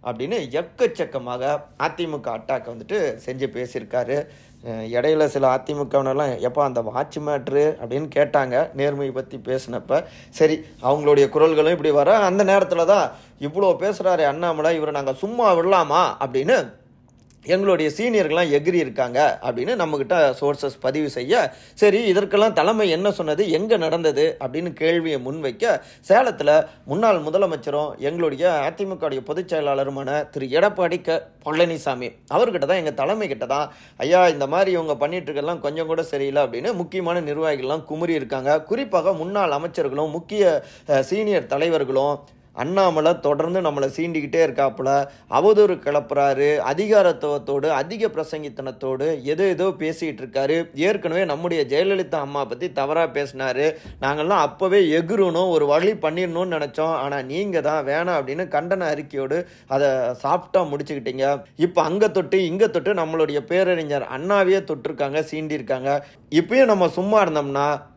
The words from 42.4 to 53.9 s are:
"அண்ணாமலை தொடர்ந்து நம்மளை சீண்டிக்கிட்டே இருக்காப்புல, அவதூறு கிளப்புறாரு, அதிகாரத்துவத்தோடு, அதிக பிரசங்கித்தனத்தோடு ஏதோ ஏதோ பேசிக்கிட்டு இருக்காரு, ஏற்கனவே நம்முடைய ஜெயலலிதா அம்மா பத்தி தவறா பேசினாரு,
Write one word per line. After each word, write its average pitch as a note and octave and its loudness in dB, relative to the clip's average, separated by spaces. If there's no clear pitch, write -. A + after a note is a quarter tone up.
"அண்ணாமலை E3+ 2
தொடர்ந்து D#3 0
நம்மளை C#3+ -2
சீண்டிக்கிட்டே D#3+ 0
இருக்காப்புல, C#3 0
அவதூறு G3 6
கிளப்புறாரு, C#3+ 2
அதிகாரத்துவத்தோடு, D3+ 2
அதிக F3 -2
பிரசங்கித்தனத்தோடு C#3 -6
ஏதோ D#3 -2
ஏதோ F#3 0
பேசிக்கிட்டு D#3 -6
இருக்காரு, C#3 -2
ஏற்கனவே F3+ 0
நம்முடைய D#3+ -2
ஜெயலலிதா E3 0
அம்மா C#3+ -4
பத்தி B2+ -8
தவறா D3 0
பேசினாரு, C3+ -2